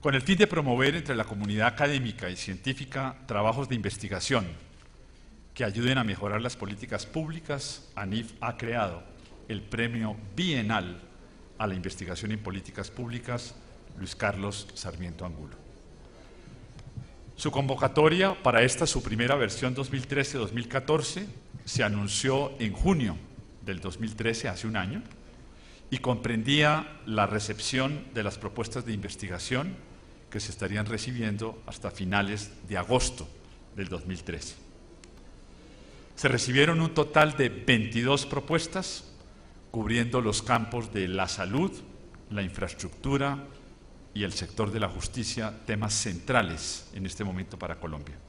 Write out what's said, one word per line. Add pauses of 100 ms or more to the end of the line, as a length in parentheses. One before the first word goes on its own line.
Con
el
fin
de
promover
entre
la
comunidad
académica
y
científica (100)
trabajos
de
investigación (1080)
que
ayuden
a
mejorar
las
políticas
públicas,
anif
ha
creado (460)
el
Premio (180)
Bienal (580)
a
la
Investigación
en
Políticas
Públicas (420)
Luis
Carlos
Sarmiento
Angulo. (1800)
Su
convocatoria
para
esta,
su
primera
versión
dos
mil
trece
dos
mil
catorce, (360)
se
anunció
en
junio (460)
del
dos
mil
trece,
hace
un
año, (880)
y
comprendía
la
recepción (100)
de
las
propuestas
de
investigación (360)
que
se
estarían
recibiendo
hasta
finales (180)
de
agosto (460)
del
dos
mil
trece. (1600)
Se
recibieron
un
total
de
veintidós
propuestas, (560)
cubriendo
los
campos
de
la
salud, (600)
la
infraestructura (720)
y
el
sector
de
la
justicia, (140)
temas
centrales
en
este
momento
para
Colombia. (120)